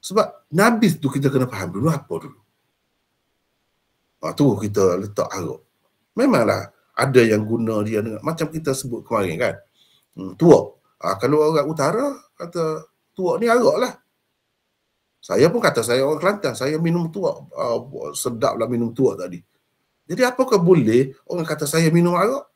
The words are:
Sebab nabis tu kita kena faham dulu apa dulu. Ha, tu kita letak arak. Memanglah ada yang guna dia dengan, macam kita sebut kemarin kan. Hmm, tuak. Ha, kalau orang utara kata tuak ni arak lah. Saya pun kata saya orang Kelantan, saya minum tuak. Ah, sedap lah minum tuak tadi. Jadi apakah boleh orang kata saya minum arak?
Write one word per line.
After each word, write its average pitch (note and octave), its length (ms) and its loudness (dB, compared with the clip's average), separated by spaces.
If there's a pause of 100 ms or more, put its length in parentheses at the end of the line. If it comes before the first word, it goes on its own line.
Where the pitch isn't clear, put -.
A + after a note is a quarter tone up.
Sebab - 540 -4
nabis A3 420 4
tu - 160 -4
kita C#3 160 0
kena B2+ 220 0
faham F2+ 240 -10
dulu G2+ 160 -2
apa - 240 -6
dulu. - 260 -14 (1800)
Ha, D#2+ 160 -8
tu C#3 240 2
kita G2 400 0
letak G#2 320 -6
arak. E2 280 -8 (520)
Memanglah C3+ 560 2 (240)
ada B2+ 320 4
yang G#2+ 240 2
guna A2+ 320 -2
dia G#2+ 240 -4
dengan, A2 160 -10
macam D#3+ 320 -6
kita D#3 240 -4
sebut A#2 260 -10
kemarin F#2+ 380 -4
kan. A#2+ 140 -2 (600)
Hmm, F#2+ 220 -12
tuak. C#3 400 6 (240)
Ha, F#2+ 160 -2
kalau D3+ 340 2
orang D#3 140 0
utara D#3+ 480 -2 (240)
kata D#3+ 480 -6 (320)
tuak F3 240 -2
ni A#3 80 0
arak A3+ 320 4
lah. B3+ 120 -2 (1300)
Saya A#2+ 320 2
pun A#3+ 80 -2
kata C3+ 240 0
saya A#2+ 200 0
orang D3 160 -2
Kelantan, F3+ 360 -2
saya C#3 240 -2
minum E3+ 280 0
tuak. F3 280 -4 (200)
Ah, A#2 200 -2 (360)
sedap A#2 480 -4
lah A2+ 80 -2
minum A#2 240 -4
tuak G#2+ 280 0
tadi. F2+ 200 -10 (720)
Jadi - 160 -2
apakah B3+ 320 0
boleh C#3 560 4 (160)
orang E3 160 -4
kata D#3 240 -6
saya D#3+ 180 2
minum F3 300 2
arak? A#3 380 -2